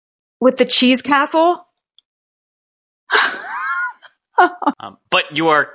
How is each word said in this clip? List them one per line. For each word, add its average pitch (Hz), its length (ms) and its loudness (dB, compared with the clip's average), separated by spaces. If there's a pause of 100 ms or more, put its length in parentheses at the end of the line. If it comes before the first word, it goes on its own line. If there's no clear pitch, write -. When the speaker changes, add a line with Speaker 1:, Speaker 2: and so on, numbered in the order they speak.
(400)
Speaker 1:
With 254 160 2
the 254 80 2
cheese 247 380 2
castle? 320 640 0 (1400)
<laughs> - 80 0 (1600)
Speaker 2:
Um, 98 200 -18 (120)
but 180 140 0 (120)
you 160 120 0
are, 147 260 2